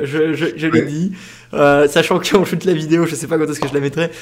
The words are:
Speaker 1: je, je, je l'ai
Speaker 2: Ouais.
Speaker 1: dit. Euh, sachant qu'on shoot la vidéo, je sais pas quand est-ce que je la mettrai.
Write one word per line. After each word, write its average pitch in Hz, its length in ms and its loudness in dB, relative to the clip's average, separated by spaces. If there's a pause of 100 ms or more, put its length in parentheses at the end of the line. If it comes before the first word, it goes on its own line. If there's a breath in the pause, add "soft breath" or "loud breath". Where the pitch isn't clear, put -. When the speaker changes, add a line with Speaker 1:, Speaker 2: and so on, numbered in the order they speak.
Speaker 1:
je, 156 300 0
je, 151 120 -2 (100)
je 156 120 -4
l'ai - 140 2
Speaker 2:
Ouais. 139 40 -4
Speaker 1:
dit. 156 260 -4 (420 loud breath)
Euh, 143 340 4
sachant 170 320 2
qu'on 190 240 2
shoot 165 200 -4
la 185 80 2
vidéo, 160 340 2
je 156 100 -4
sais 139 100 -8
pas 165 100 -2
quand 151 140 0
est-ce 147 80 -6
que 147 100 -2
je 131 60 -6
la 143 60 2
mettrai. 151 300 -2 (120)